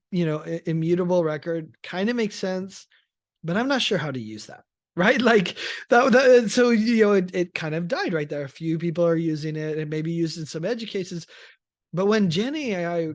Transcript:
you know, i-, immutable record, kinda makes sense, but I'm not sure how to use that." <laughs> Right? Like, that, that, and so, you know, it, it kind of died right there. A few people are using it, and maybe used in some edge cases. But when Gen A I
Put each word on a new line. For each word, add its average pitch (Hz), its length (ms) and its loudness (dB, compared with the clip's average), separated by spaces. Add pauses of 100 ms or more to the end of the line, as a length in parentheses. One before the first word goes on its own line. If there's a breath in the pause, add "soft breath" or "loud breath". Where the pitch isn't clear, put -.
(120)
you 175 140 0
know, 156 200 -4
i-, 165 200 -8
immutable 175 580 0
record, 160 580 -6
kinda 202 320 -4
makes 220 220 -2
sense, 185 500 -8 (560 soft breath)
but 165 140 -4
I'm 240 100 0
not 269 160 0
sure 196 160 0
how 147 140 -4
to 131 80 -6
use 107 260 -12
that." - 220 -20
<laughs> - 40 -20 (220)
Right? 208 280 2
Like, 220 340 4 (320 loud breath)
that, 247 240 6
that, 254 180 8
and 240 220 8
so, 247 160 4
you 226 340 4
know, 208 120 6
it, 185 200 0
it 180 200 -2
kind 156 200 -6
of 170 140 -4
died 339 240 -2
right 151 160 -2
there. 147 160 -6
A 131 40 -10
few 160 300 -4
people 170 280 0
are 165 100 4
using 156 400 -4
it, 156 220 -6
and 156 100 -6
maybe 156 240 -4
used 165 240 -2
in 165 80 -8
some 160 220 -8
edge 226 200 -4
cases. 180 400 -8 (680 loud breath)
But 185 120 0
when 208 220 4
Gen 208 260 -2
A 220 320 -4
I 170 280 -2